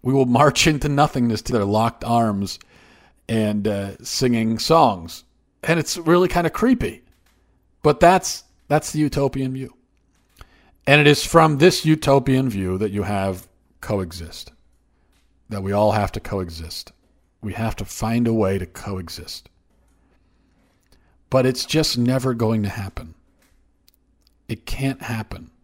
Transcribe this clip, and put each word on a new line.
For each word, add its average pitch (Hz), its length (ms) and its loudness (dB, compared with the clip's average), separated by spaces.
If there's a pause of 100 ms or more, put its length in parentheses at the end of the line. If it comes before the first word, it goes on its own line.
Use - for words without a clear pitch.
We 127 100 0
will 135 140 4
march 143 400 4
into 147 220 0
nothingness 139 520 0
together, 113 240 0
locked 110 380 0
arms 110 560 0 (680)
and, 107 400 -2
uh, 101 300 -4
singing 113 640 -2
songs. 110 640 0 (400)
And 165 160 0
it's - 180 -6
really 175 300 2
kind 170 180 -2
of 160 80 -2
creepy. - 480 0 (800)
But 147 180 2
that's, 180 440 4 (240)
that's 147 240 -2
the 151 80 -4
utopian 135 540 -2
view. 131 200 -12 (1120)
And 143 120 6
it 147 80 6
is 143 180 4
from 160 320 4
this 165 280 4
utopian 139 640 2
view 95 300 -4
that 104 120 -2
you 101 120 -4
have 98 440 -4 (320)
coexist, 87 720 -8 (1000)
that 101 120 -8
we 98 100 -4
all 104 200 4
have 101 220 0
to 107 60 -8
coexist. 82 720 -10 (500)
We 104 120 -8
have 113 240 -4
to 101 80 -8
find 117 420 -2
a 113 60 2
way 98 240 2
to 92 80 -6
coexist. - 840 -12 (1800)
But 131 160 2
it's 131 200 -2
just 151 320 -2
never 127 360 0
going 113 300 0
to 98 60 -2
happen. 95 440 -10 (1300)
It - 180 -10
can't - 380 -4
happen. 110 480 -10 (120)